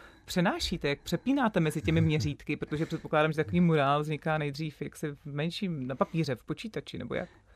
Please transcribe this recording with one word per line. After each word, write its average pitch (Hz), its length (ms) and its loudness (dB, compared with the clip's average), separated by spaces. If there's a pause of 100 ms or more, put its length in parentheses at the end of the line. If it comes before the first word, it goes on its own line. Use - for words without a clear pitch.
(240)
přenášíte, 185 640 0
jak 143 120 -2
přepínáte 240 600 0
mezi 156 220 2
těmi 165 180 4
měřítky, 151 560 0
protože 151 300 -4
předpokládám, 156 460 2
že 151 40 -8
takový 156 240 2
murál 147 420 4
vzniká 156 360 -2
nejdřív 147 440 -6
jaksi 147 280 -6
v 143 160 -14
menším, 151 600 -4
na 131 80 -4
papíře, 151 400 0
v - 100 -8
počítači, - 540 -8
nebo - 160 -6
jak? - 140 -4 (280)